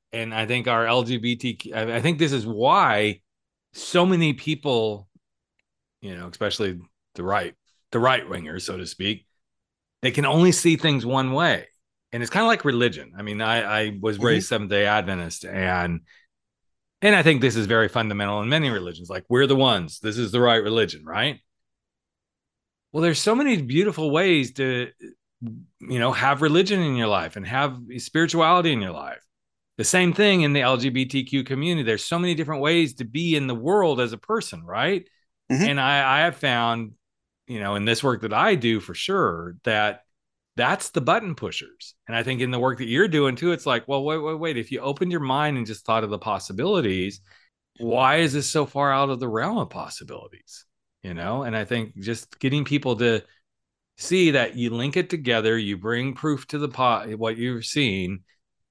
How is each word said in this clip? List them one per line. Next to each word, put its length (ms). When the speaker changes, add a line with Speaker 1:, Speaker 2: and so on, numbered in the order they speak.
Speaker 1:
And 220
I 140
think 200
our 200
L 160
G 140
B 180
T 200
Q, 200
I, 220
I 40
think 160
this 140
is 160
why 720
so 320
many 280
people, 760
you 140
know, 120
especially 520
the 100
right, 300
the 80
right 280
wingers, 340
so 160
to 100
speak, 400
they 80
can 160
only 260
see 260
things 280
one 280
way. 340
And 120
it's 80
kinda 160
like 180
religion. 500
I 60
mean, 200
I, 400
I 200
was 140
Speaker 2:
Mm-hmm. 100
Speaker 1:
raised 220
Seventh 240
Day 140
Adventist, 600
and, 560
and 120
I 60
think 200
this 160
is 100
very 220
fundamental 520
in 80
many 200
religions. 400
Like, 200
we're 180
the 80
ones, 440
this 180
is 140
the 100
right 220
religion, 420
right? 340
Well, 120
there's 180
so 140
many 260
beautiful 480
ways 440
to, 360
you 200
know, 120
have 300
religion 400
in 140
your 140
life 260
and 100
have 320
spirituality 720
in 100
your 120
life. 280
The 60
same 300
thing 280
in 120
the 80
L 160
G 120
B 160
T 180
Q 200
community. 400
There's 220
so 120
many 160
different 280
ways 340
to 100
be 300
in 120
the 60
world 460
as 140
a 40
person, 460
right? 420
Speaker 2:
Mm-hmm. 140
Speaker 1:
And 140
I, 400
I 20
have 160
found, 560
you 140
know, 160
in 80
this 180
work 200
that 120
I 220
do 240
for 160
sure, 720
that 360
that's 360
the 100
button 340
pushers. 580
And 80
I 80
think 160
in 120
the 80
work 180
that 100
you're 220
doing 260
too, 160
it's 140
like, 220
well, 160
wait, 160
wait, 200
wait. 180
If 140
you 80
opened 320
your 100
mind 360
and 100
just 180
thought 200
of 40
the 80
possibilities, 1040
why 400
is 140
this 180
so 160
far 280
out 160
of 100
the 80
realm 300
of 120
possibilities? 960
You 100
know? 300
And 120
I 100
think 340
just 400
getting 240
people 320
to 260
see 340
that 260
you 140
link 260
it 120
together, 480
you 200
bring 380
proof 320
to 100
the 100
po-, 480
what 220
you're 240
seeing. 580